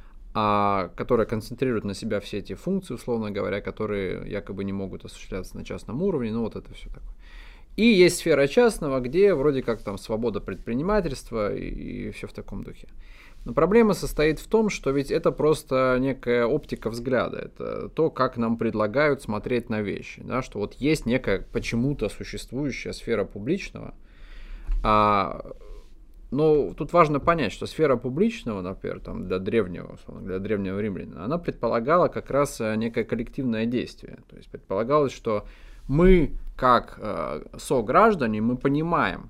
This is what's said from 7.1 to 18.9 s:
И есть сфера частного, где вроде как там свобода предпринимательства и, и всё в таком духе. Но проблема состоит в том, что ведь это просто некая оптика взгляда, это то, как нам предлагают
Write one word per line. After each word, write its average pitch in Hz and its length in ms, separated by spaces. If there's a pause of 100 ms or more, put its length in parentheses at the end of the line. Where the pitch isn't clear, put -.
И 214 120
есть 180 300
сфера 139 280
частного, 156 540
где 175 340
вроде 135 300
как 113 180
там 98 160
свобода 110 420
предпринимательства 120 1120
и, 98 580
и - 20
всё 202 160
в - 60
таком - 300
духе. - 240 (560)
Но 120 100
проблема 202 400
состоит 151 460
в - 80
том, 220 240
что - 180
ведь 139 220
это 165 200
просто 131 680
некая 120 480
оптика 131 420
взгляда, 120 480
это - 520
то, 156 200
как 127 280
нам 117 200
предлагают 117 640